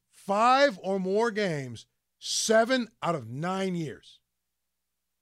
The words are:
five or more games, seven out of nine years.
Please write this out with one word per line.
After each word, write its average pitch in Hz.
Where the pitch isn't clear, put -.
five 240
or 190
more 202
games, 151
seven 226
out 170
of 123
nine 180
years. 143